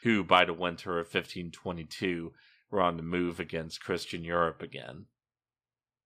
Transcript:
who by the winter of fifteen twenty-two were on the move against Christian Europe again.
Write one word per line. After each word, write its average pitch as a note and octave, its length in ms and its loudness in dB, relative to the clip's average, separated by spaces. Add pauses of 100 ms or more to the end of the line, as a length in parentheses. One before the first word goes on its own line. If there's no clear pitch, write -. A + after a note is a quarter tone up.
who G#2+ 220 4
by F2+ 200 8
the F2 80 0
winter F2 460 -2
of E2+ 80 -2
fifteen F2 460 -6
twenty-two E2+ 800 -4 (360)
were G2+ 120 0
on F2 160 4
the E2 80 -6
move F2 340 0
against E2 420 -6
Christian F2 440 -4
Europe E2+ 380 2
again. C#2 420 -12 (1000)